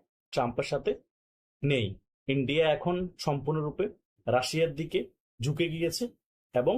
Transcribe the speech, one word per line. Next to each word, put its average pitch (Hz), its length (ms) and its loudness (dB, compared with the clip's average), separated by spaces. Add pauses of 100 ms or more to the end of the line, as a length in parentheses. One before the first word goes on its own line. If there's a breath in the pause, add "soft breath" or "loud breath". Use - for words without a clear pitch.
(340)
ট্রাম্পের 123 360 0
সাথে 147 220 0 (720)
নেই। 131 240 2 (400)
ইন্ডিয়া 139 380 2 (100)
এখন 175 200 0 (300)
সম্পূর্ণরূপে 151 600 -2 (420)
রাশিয়ার 156 520 2
দিকে 175 200 -2 (400)
ঝুঁকে 147 340 0
গিয়েছে 165 300 -2 (520)
এবং 175 220 4